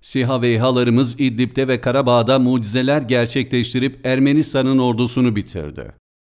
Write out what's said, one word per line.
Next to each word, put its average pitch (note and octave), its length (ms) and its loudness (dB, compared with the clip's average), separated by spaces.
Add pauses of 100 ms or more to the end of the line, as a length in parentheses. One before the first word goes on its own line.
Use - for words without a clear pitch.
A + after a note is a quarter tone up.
siha B2+ 420 -2
ve A#2+ 120 2
İHA'larımız B2 640 2
İdlib'de B2+ 480 -2
ve B2 120 0
Karabağ'da B2 580 2
mucizeler B2+ 640 0
gerçekleştirip B2 1040 -2
Ermenistan'ın C3+ 720 2
ordusunu B2 580 0
bitirdi. D2 560 -10 (340)